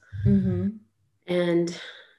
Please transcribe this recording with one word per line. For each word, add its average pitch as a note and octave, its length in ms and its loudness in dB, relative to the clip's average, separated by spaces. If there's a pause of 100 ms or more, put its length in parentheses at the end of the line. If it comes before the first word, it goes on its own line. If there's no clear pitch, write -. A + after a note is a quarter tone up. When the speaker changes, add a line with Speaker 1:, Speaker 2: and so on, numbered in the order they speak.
(260)
Speaker 1:
Mm-hmm. F#3+ 440 2 (580)
Speaker 2:
And F3 500 0 (420)